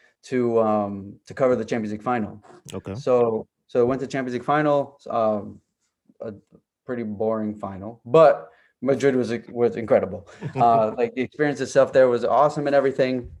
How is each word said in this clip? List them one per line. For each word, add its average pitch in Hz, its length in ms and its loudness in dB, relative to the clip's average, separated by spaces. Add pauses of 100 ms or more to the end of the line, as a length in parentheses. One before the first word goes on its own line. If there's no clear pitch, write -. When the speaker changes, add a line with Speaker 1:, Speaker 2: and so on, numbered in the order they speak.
(240)
Speaker 1:
to, 120 360 0
um, 101 540 -2 (120)
to - 80 -16
cover 127 220 2
the 110 80 -4
Champions 107 280 -4
League 107 100 -10
final. 107 380 -4 (320)
Speaker 2:
Okay. 95 220 -10
Speaker 1:
So, 117 540 0 (180)
so 127 140 -2
I - 20 6
went 127 200 0
to 131 40 -8
Champions 127 280 -6
League 120 100 -6
final, 147 560 0 (100)
um, 104 500 -2 (600)
a 113 120 -12 (540)
pretty 120 160 -8
boring 107 540 -4
final, 98 480 -12
but 143 460 4 (320)
Madrid 127 340 2
was, 117 160 -2 (160)
was 117 280 0
incredible. 98 520 0 (140)
Speaker 2:
<laughs> - 140 -10
Speaker 1:
Uh, 113 400 4
like, 117 180 -2
the 127 80 -4
experience 139 380 -2
itself 131 320 2
there 131 160 6
was 120 160 0
awesome 147 440 2
and 143 80 2
everything. 131 540 0 (100)